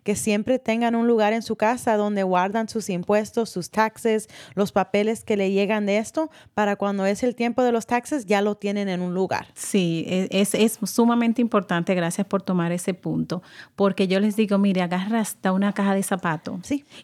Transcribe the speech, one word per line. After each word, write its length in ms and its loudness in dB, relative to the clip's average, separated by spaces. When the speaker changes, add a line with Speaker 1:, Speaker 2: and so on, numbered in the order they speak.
Speaker 1:
que 100 0
siempre 460 0
tengan 340 0
un 140 2
lugar 240 4
en 100 -2
su 140 -6
casa 400 0
donde 260 0
guardan 460 0
sus 200 -6
impuestos, 640 0
sus 200 -8
taxes, 580 0
los 160 0
papeles 540 0
que 120 0
le 140 0
llegan 360 0
de 120 2
esto, 320 -4
para 220 0
cuando 280 -2
es 200 0
el 100 0
tiempo 300 0
de 80 4
los 140 0
taxes 400 -2
ya 160 2
lo 120 0
tienen 340 -4
en 120 -2
un 120 -2
lugar. 420 -2
Speaker 2:
Sí, 520 0
e-, 240 0
es, 240 2
es 300 2
sumamente 580 2
importante. 540 0
Gracias 320 -2
por 140 -2
tomar 280 0
ese 240 -2
punto, 460 -4
porque 320 2
yo 140 2
les 160 0
digo, 220 2
mire, 240 2
agarra 380 0
hasta 320 -2
una 200 2
caja 220 0
de 80 0
zapatos 600 -4
Speaker 1:
Sí, 220 -6